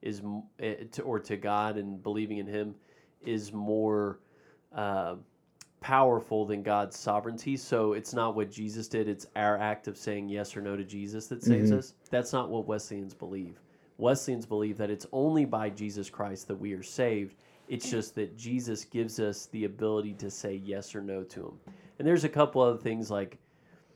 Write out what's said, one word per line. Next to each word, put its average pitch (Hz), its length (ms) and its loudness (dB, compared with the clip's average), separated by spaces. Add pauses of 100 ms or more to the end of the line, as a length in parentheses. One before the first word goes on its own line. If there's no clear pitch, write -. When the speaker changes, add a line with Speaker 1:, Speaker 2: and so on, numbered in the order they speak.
Speaker 1:
is 104 200 -6
m-, 104 220 -6 (160)
eh, 110 140 -4 (180)
to, - 120 -8
or 117 160 -2
to 104 180 -4
God 104 400 0
and 98 240 -6
believing 104 380 -2
in 98 80 -6
Him 104 260 -4 (500)
is 107 300 -4
more, 107 680 2 (560)
uh, 95 400 0 (640)
powerful 123 680 4
than 101 180 -2
God's 101 340 2
sovereignty. 113 580 -2
So 110 380 2
it's 107 200 -4
not 113 220 2
what 104 160 0
Jesus 107 360 -6
did, 110 200 0
it's 101 280 -4
our 104 220 4
act 107 300 -2
of 101 100 -8
saying 101 300 -4
yes 101 300 -6
or 101 40 -6
no 101 140 -4
to 98 80 -4
Jesus 101 440 -8
that 123 160 -8
saves 107 260 6
Speaker 2:
Mm-hmm. 104 100 6
Speaker 1:
us. - 140 -8 (160)
That's 123 240 0
not 127 160 0
what 110 180 -2
Wesleyans 101 460 -6
believe. 90 480 -10 (360)
Wesleyans 120 500 2
believe 107 320 0
that 104 100 -2
it's 104 240 -4
only 147 320 6
by 110 240 -2
Jesus 101 400 -6
Christ 98 400 -6
that 101 100 -2
we 101 140 -4
are 92 100 -6
saved. 107 520 0 (340)
It's 120 200 -6
just 113 260 -2
that 104 200 -2
Jesus 117 480 -2
gives 117 360 -2
us 104 280 -2
the 110 180 -4
ability 107 500 0
to 101 140 -8
say 98 260 -6 (100)
yes 101 300 -6
or 104 60 -4
no 95 220 -4
to 90 220 -10
Him. - 140 -14 (400)
And 143 80 2
there's 170 180 8
a 156 40 2
couple 147 320 6
other 120 180 8
things, 113 320 -2
like, 98 260 -2 (580)